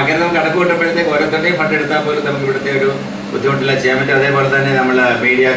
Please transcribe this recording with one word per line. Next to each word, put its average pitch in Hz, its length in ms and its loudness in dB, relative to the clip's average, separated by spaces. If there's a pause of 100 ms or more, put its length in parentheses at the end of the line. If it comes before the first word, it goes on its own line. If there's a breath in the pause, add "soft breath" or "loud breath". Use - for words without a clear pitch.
അങ്ങനെ 156 200 0
നമുക്ക് 170 180 0
കണക്ക് 160 200 0
കൂട്ടുമ്പോഴത്തേക്ക് 170 560 0
ഓരോരുത്തരുടെയും 160 460 0
ഫണ്ട് 156 180 0
എടുത്താൽ 151 280 -2
പോലും 151 220 -2
നമുക്ക് 139 180 -2
ഇവിടുത്തെ 135 320 -2
ഒരു 135 100 2 (440)
ബുദ്ധിമുട്ടില്ല, 135 400 0 (100)
ചെയ്യാൻ 127 180 0
പറ്റും. 135 200 0
അതേപോലെ 135 340 2
തന്നെ 135 240 2
നമ്മൾ 127 180 2 (280)
മീഡിയ 127 220 2 (100)